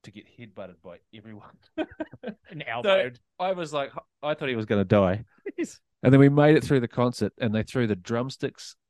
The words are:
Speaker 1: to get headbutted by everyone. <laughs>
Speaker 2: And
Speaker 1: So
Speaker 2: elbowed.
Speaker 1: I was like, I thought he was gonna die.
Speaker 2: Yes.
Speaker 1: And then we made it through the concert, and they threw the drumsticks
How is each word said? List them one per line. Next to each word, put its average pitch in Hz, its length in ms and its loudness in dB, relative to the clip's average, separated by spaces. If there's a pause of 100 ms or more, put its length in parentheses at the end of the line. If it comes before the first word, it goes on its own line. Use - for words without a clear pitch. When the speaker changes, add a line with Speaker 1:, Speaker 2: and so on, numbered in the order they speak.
Speaker 1:
to 104 80 -20
get 101 140 -20 (120)
headbutted 98 460 -18
by 87 140 -18 (140)
everyone. 107 440 -20 (200)
<laughs> 320 100 -6 (600)
Speaker 2:
And 151 180 -16
Speaker 1:
So 120 60 -8
Speaker 2:
elbowed. 123 460 -2 (220)
Speaker 1:
I 185 120 -4
was 170 200 -8
like, 139 180 -6 (320)
I 147 120 -4
thought 151 140 -6
he 127 80 -2
was 110 100 -4
gonna 104 180 0
die. 98 400 2 (320)
Speaker 2:
Yes. - 240 -8 (220)
Speaker 1:
And 123 100 6
then 135 80 8
we 139 80 8
made 147 280 6
it - 80 0
through 143 160 2
the 117 80 -4
concert, 123 520 -2
and 110 140 -2
they 110 80 0
threw 123 240 -2
the 104 100 -2
drumsticks 117 800 -8 (160)